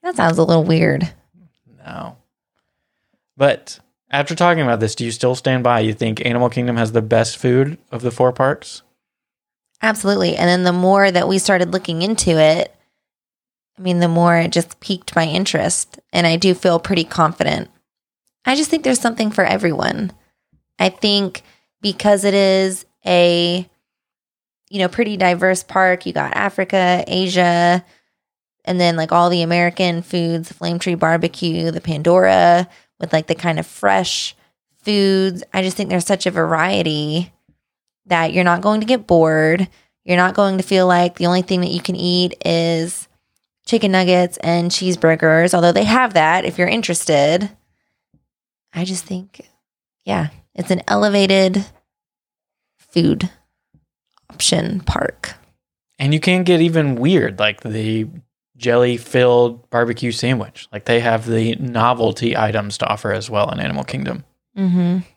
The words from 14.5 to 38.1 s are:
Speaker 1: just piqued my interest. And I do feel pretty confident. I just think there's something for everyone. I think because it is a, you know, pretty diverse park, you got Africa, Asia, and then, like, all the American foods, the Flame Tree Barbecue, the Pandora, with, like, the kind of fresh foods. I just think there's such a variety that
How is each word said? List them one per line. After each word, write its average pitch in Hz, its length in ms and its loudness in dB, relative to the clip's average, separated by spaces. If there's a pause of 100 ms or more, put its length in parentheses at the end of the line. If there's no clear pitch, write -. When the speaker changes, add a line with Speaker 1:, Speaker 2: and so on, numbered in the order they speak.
Speaker 1:
just - 300 -4
piqued - 340 -8
my 165 100 2
interest. 165 760 -4 (120)
And 175 140 0
I 165 100 2
do 185 180 2
feel 175 260 0
pretty 170 240 -2
confident. - 680 -2 (760)
I 262 120 0
just 302 140 -2
think 311 120 -2
there's 262 180 0
something 226 300 -2
for 196 140 0
everyone. 190 680 -2 (680)
I 185 100 0
think 202 540 -2 (380)
because 202 440 2
it 196 100 2
is 190 520 0 (200)
a, 175 640 2 (1000)
you 202 80 -10
know, 180 100 0
pretty 208 280 -4
diverse 185 460 0
park, 185 440 0
you 175 60 -8
got 147 220 -4
Africa, 185 720 0
Asia, 180 800 0 (800)
and 180 160 -2
then, 170 160 2
like, 160 160 -2
all 175 180 4
the 175 120 0
American 175 600 0
foods, 170 460 -4
the - 60 -20
Flame 170 240 -6
Tree 180 160 -4
Barbecue, 170 760 -2
the 170 100 -8
Pandora, 175 880 2 (320)
with, 170 140 -6
like, 156 120 0
the 170 80 -2
kind 170 240 -4
of 160 80 -6
fresh - 720 -2 (460)
foods. 190 600 0 (120)
I 190 80 0
just 185 140 -4
think 196 120 -4
there's 180 180 -2
such 190 200 -2
a 185 40 0
variety 160 1040 -2 (760)
that 165 260 0